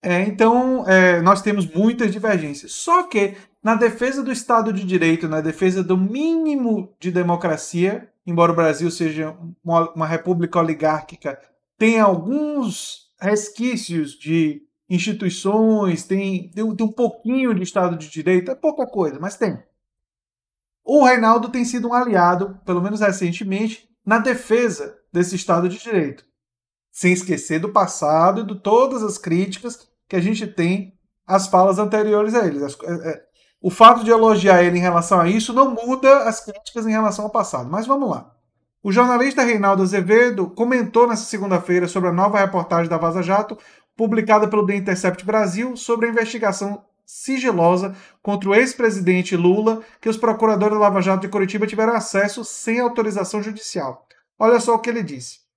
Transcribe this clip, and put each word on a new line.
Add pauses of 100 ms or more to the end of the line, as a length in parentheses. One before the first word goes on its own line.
É,
então,
é,
nós
temos
muitas
divergências.
Só
que, (260)
na
defesa
do
Estado
de
Direito,
na
defesa
do
mínimo
de
democracia, (160)
embora
o
Brasil
seja (240)
uma,
uma
república
oligárquica, (400)
tem
alguns (100)
resquícios
de (280)
instituições,
tem,
tem,
tem
um
pouquinho
de
Estado
de
Direito,
é
pouca
coisa,
mas
tem. (1200)
O
Reinaldo
tem
sido
um
aliado,
pelo
menos
recentemente, (200)
na
defesa (140)
desse
Estado
de
Direito. (680)
Sem
esquecer
do
passado
e
de
todas
as
críticas (180)
que
a
gente
tem (280)
às
falas
anteriores
a
eles.
As,
é,
é, (400)
o
fato
de
elogiar
ele
em
relação
a
isso
não
muda
as
críticas
em
relação
ao
passado.
Mas
vamos
lá. (460)
O
jornalista
Reinaldo
Azevedo
comentou
nessa
segunda-feira
sobre
a
nova
reportagem
da
Vaza
Jato, (400)
publicada
pelo
The
Intercept
Brasil,
sobre
a
investigação (220)
sigilosa (240)
contra
o
ex-presidente
Lula, (180)
que
os
procuradores
da
Lava
Jato
de
Curitiba
tiveram
acesso
sem
autorização
judicial. (320)
Olha
só
o
que
ele
disse.